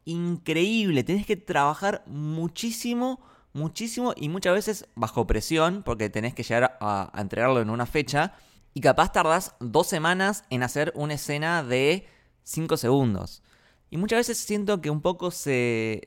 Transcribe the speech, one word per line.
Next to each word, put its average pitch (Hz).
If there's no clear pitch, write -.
increíble. 175
Tenés 196
que 208
trabajar 151
muchísimo, 226
muchísimo 226
y 147
muchas 180
veces 208
bajo 113
presión, 160
porque 110
tenés 113
que 120
llegar 120
a, 101
a 107
entregarlo 117
en 107
una 120
fecha, 151
y 139
capaz 151
tardás 175
dos 123
semanas 185
en 127
hacer 147
una 147
escena 156
de 131
cinco 160
segundos. 117
Y 151
muchas 214
veces 233
siento 208
que 151
un 151
poco 180
se 117